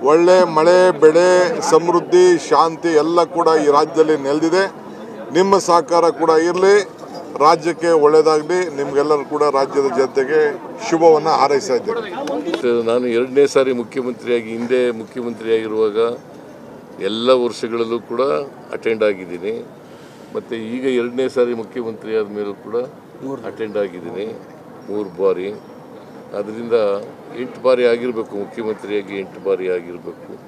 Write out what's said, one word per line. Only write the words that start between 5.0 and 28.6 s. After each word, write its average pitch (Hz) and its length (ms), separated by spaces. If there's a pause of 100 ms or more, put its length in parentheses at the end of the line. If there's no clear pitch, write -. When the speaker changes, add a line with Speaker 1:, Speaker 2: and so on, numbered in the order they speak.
Speaker 1:
ನಿಮ್ಮ 190 240
ಸಹಕಾರ 170 520
ಕೂಡ 160 200
ಇರಲಿ, 180 460 (640)
ರಾಜ್ಯಕ್ಕೆ 160 480
ಒಳ್ಳೆಯದಾಗಲಿ. 156 880
ನಿಮಗೆಲ್ಲರೂ 143 480
ಕೂಡ 147 180
ರಾಜ್ಯದ 135 540
ಜನತೆಗೆ 135 440 (500)
ಶುಭವನ್ನು 160 400
ಹಾರೈಸ್ತಾ 143 440
ಇದ್ದೇನೆ. 185 1080
Speaker 2:
ನಾನು 120 240
ಎರಡನೇ 127 400
ಸಾರಿ 135 260
ಮುಖ್ಯಮಂತ್ರಿಯಾಗಿ, 120 800
ಹಿಂದೆ 120 380
ಮುಖ್ಯಮಂತ್ರಿಯಾಗಿರುವಾಗ 110 1080 (1000)
ಎಲ್ಲ 110 300
ವರ್ಷಗಳಲ್ಲೂ 117 680
ಕೂಡ 117 200 (520)
ಅಟೆಂಡ್ 110 320
ಆಗಿದ್ದೀನಿ. 92 640 (680)
ಮತ್ತು 123 180
ಈಗ 117 320
ಎರಡನೇ 123 420
ಸಾರಿ 123 260
ಮುಖ್ಯಮಂತ್ರಿ 110 640
ಆದ 104 120
ಮೇಲೂ 104 260
ಕೂಡ 104 220 (720)
ಅಟೆಂಡ್ 104 320
ಆಗಿದ್ದೀನಿ 90 480 (640)
ಮೂರು 101 200 (140)
ಬಾರಿ. 95 300 (840)
ಅದರಿಂದ 110 340 (680)
ಎಂಟು 127 220
ಬಾರಿ 123 240
ಆಗಿರಬೇಕು, 117 500
ಮುಖ್ಯಮಂತ್ರಿಯಾಗಿ 101 840